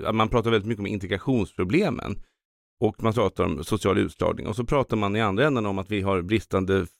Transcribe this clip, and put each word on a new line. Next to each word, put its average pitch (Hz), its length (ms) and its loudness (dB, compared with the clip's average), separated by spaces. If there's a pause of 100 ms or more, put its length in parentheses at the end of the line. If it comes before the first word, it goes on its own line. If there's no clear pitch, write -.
ja, 113 100 -2
man 110 160 2
pratar 117 220 2
väldigt 107 180 2
mycket 110 120 -2
om 101 60 -4
integrationsproblemen. 101 1400 -2 (580)
Och - 220 0
man 113 100 2
pratar 98 320 0
om 80 200 -2
social 98 340 2
utslagning. 87 480 -2
Och - 100 -4
så 123 80 -4
pratar 127 320 0
man 101 200 0
i 110 40 0
andra 110 260 2
änden 123 200 0
om 98 120 -4
att 95 120 -8
vi 104 100 -2
har 95 220 0
bristande 95 640 0 (140)